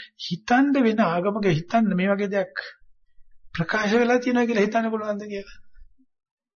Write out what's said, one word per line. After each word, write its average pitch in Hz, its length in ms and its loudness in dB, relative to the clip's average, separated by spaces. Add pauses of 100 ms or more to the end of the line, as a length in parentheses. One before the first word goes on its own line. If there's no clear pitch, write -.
(200)
හිතන්න 262 600 0
වෙන 226 220 2
ආගමක 196 460 0
හිතන්න 190 440 2
මේ 180 180 0
වගේ 202 200 0
දෙයක් 190 360 -4 (840)
ප්‍රකාශ 208 420 -2
වෙලා 240 260 4
තියෙනවා 240 260 0
කියලා 220 200 2
හිතන්න 226 240 0
පුළුවන්ද 214 360 -4
කියලා? 202 320 -12 (1000)